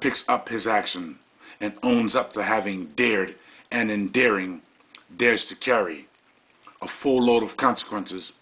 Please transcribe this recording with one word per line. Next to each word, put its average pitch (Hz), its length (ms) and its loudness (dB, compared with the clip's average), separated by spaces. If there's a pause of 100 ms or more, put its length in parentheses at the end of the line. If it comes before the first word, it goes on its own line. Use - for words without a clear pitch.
picks 135 260 -2
up 127 220 0
his 110 180 -6
action 90 500 -2 (440)
and 104 120 -6 (100)
owns 120 320 2
up - 180 -2
to 107 100 -4
having 98 540 -2
dared, 101 380 0 (360)
and 113 200 -2
in 101 200 -2
daring, 98 500 2 (560)
dares 117 300 4
to 95 160 -14
carry 92 440 0 (760)
a - 60 -12 (140)
full 131 240 4
load 117 180 6
of 104 140 -8
consequences 104 680 -2 (180)